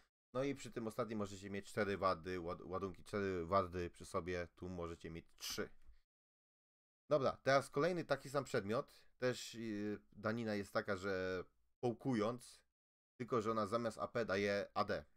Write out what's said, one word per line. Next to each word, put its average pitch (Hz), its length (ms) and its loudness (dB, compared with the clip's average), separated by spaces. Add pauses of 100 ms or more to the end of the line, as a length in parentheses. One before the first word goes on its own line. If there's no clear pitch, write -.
(340)
No 131 100 0
i 139 100 0
przy 131 160 -12
tym 113 160 -4
ostatnim 110 320 -2
możecie 101 320 -4
mieć 98 160 -4
cztery 101 300 0
wardy, 90 440 0
ład-, 85 240 -6
ładunki, 90 400 -6
cztery 95 420 0
wardy 90 440 2
przy - 160 -16
sobie, 87 500 -4
tu 90 120 -8
możecie 85 420 -6
mieć 82 160 -10 (120)
trzy. - 300 -6 (1400)
Dobra, 131 320 4
teraz 135 280 4
kolejny 165 340 2
taki 135 260 -2
sam 139 140 0
przedmiot. 117 580 -2 (160)
Też, 123 360 0
y, 104 440 -2 (140)
danina 110 420 0
jest 98 180 -2
taka, 104 240 0
że 92 480 0 (360)
połkując, 120 840 0 (580)
tylko 117 220 2
że 110 80 2
ona 110 160 2
zamiast 113 320 0
A 101 100 -2
P 117 160 0
daje 101 500 2
A 101 100 2
D. 90 200 -2 (120)